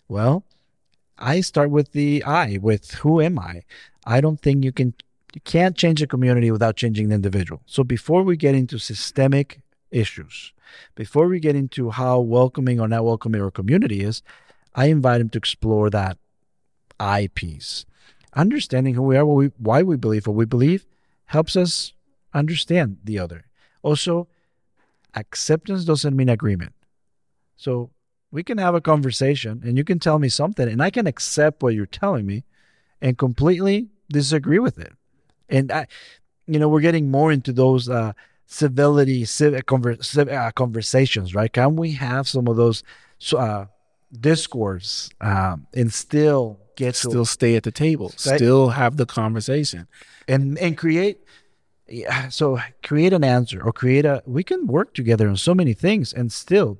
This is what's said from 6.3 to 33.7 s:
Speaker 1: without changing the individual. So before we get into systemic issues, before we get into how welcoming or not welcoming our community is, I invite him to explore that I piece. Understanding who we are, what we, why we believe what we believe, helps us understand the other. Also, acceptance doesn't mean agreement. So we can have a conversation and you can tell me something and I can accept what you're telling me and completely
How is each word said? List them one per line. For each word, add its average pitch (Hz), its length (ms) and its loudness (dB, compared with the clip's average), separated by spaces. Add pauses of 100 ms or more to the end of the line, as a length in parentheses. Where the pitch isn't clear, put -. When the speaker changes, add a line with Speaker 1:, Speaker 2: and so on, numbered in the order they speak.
Speaker 1:
without 110 260 0
changing 107 340 -2
the 107 60 2
individual. 98 500 -2
So - 180 -2
before 139 400 0
we 185 120 0
get 143 200 2
into 127 240 0
systemic 139 840 -2 (300)
issues, - 600 -6 (420)
before 143 320 0
we 180 120 0
get 151 160 2
into 135 340 -4
how 127 300 0
welcoming 123 600 2
or 113 80 0
not 113 180 0
welcoming 113 360 -2
our 98 100 -4
community 104 500 0
is, 107 200 -6 (520)
I 131 140 2
invite 127 340 4
him 113 80 0
to 117 80 -6
explore 107 520 0
that 98 280 -2 (840)
I 101 340 0
piece. - 520 -12 (480)
Understanding 135 640 0
who 127 80 -2
we 135 120 2
are, 143 100 4
what 147 100 2
we, 139 220 4
why 120 260 2
we 180 120 0
believe 110 320 -2
what 104 80 -2
we 113 100 2
believe, 131 400 0 (400)
helps 156 300 -2
us 180 380 -2 (400)
understand 151 720 0
the 107 120 -4
other. 85 280 -8 (360)
Also, 170 460 -2 (840)
acceptance 165 720 -4
doesn't 147 300 -2
mean 131 120 2
agreement. 104 460 -2 (840)
So 123 360 -8 (400)
we 156 120 -10
can 233 140 -6
have 180 180 0
a 165 60 0
conversation 135 840 -2
and 120 140 -2
you 147 80 0
can 175 140 -2
tell 156 200 2
me 143 80 2
something 143 400 -2
and 117 160 -2
I 190 60 2
can 214 180 -2
accept 147 560 -2
what 120 100 2
you're 104 120 -2
telling 147 400 -4
me 101 180 -6 (580)
and 127 160 -2
completely 180 720 0 (240)